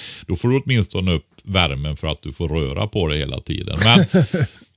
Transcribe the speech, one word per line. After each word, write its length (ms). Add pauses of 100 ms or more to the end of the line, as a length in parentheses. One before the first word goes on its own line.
(280)
Då 80
får 140
du 160
åtminstone 460
upp 160 (160)
värmen 540
för 100
att 140
du 120
får 160
röra 380
på 200
det 100
hela 220
tiden. 440
Men, 300
<laughs> 100 (540)